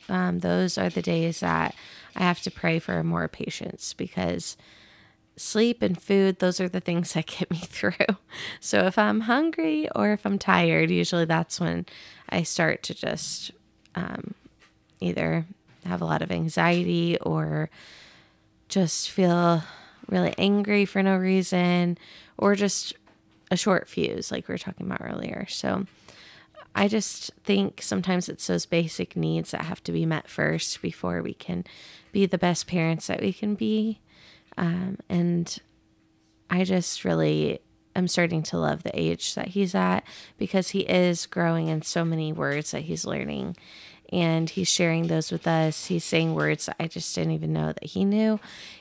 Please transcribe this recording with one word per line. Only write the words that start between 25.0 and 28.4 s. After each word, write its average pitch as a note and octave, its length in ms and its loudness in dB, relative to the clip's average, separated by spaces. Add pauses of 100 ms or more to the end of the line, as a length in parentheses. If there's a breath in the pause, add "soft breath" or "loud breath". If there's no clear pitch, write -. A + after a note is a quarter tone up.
earlier. - 480 -8
So - 360 -2 (880 loud breath)
I G3+ 120 4
just - 440 -2 (120)
think G3 400 2
sometimes F#3 440 0
it's - 200 -8